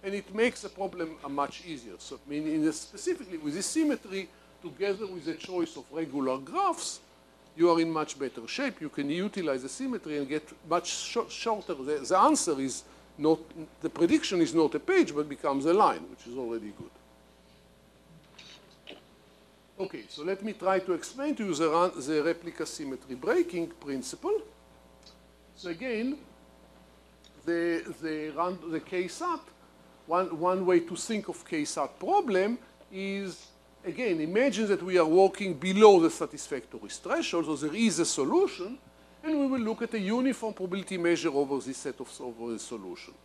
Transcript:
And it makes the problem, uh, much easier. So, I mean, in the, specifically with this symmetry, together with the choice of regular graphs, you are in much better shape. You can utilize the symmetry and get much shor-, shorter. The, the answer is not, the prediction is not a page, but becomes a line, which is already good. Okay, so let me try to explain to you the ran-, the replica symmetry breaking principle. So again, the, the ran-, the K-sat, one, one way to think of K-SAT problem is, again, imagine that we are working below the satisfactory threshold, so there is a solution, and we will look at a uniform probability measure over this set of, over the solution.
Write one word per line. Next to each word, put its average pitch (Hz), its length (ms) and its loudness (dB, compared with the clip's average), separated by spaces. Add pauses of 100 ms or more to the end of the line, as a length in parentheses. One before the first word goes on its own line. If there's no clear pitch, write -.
And 196 100 -4
it 196 220 -8
makes 240 260 2
the 202 80 -12
problem, 175 540 -6
uh, 143 60 -8
much 143 360 -4
easier. 120 320 -12
So, - 280 -14
I 143 40 -20
mean, 151 180 -4
in 156 180 2
the, 156 80 4
specifically 196 640 -6
with 151 160 -4
this 190 120 -4
symmetry, 226 640 -2 (340)
together 196 460 -4
with 180 180 -10
the 160 100 -4
choice 170 420 -6
of 131 140 -14
regular 135 460 -2
graphs, 311 640 -2 (560)
you 170 140 6
are 165 100 6
in 165 100 2
much 156 300 -4
better 120 280 -6
shape. 262 340 -4
You 151 80 -6
can 143 200 -4
utilize 165 520 -2
the 131 80 -8
symmetry 214 480 -6
and 139 100 -4
get 151 160 -4 (260)
much 170 180 0
shor-, - 420 -4
shorter. 208 460 -4
The, 135 320 -4
the 117 100 4
answer 202 420 4
is 135 240 -4 (340)
not, 156 220 4 (420)
the 160 80 -2
prediction 180 520 2
is 139 120 2
not 156 220 4
a 147 40 0
page, 320 360 4
but 151 140 -2
becomes 139 360 -2
a 165 80 6
line, 180 360 6
which - 180 -18
is 120 100 -10
already 113 400 -6
good. 113 120 -14 (3000)
Okay, 151 280 -6
so - 160 -12
let 190 200 -4
me 214 100 -6
try 190 260 2
to 180 140 -2
explain 269 420 -4
to 214 100 -2
you 175 100 0
the 160 140 2
ran-, 175 260 4
the 151 280 0
replica 165 420 -2
symmetry 131 500 -10
breaking 180 520 0
principle. 143 760 -4 (1120)
So 170 140 -10
again, 240 480 -2 (1300)
the, 170 380 0 (180)
the 156 340 -6
ran-, 175 240 -2 (100)
the 160 100 -4
K-sat, 233 600 -4 (680)
one, 165 340 0
one 180 260 2
way 175 160 6
to 170 140 -8
think 214 320 -4
of - 200 -10
K-SAT 147 520 -4
problem 240 580 2 (340)
is, 196 560 -6 (380)
again, 180 360 -2
imagine 208 460 2
that 190 160 2
we 185 140 2
are 170 80 8
working 190 480 6
below 190 460 10
the 165 100 6
satisfactory 127 800 -6
threshold, 185 560 -2
so 151 100 0
there 147 200 -4
is 208 240 2
a 165 60 4
solution, 196 720 0 (460)
and 311 160 0
we 277 80 2
will 262 140 0
look 220 200 -2
at 233 120 -4
a 226 60 -2
uniform 226 540 0
probability 185 440 -6
measure 170 320 2
over 139 300 2
this 131 180 -8
set 135 220 -8
of, 127 100 -10 (120)
over 117 320 -8
the 104 60 -6
solution. 95 540 -12 (120)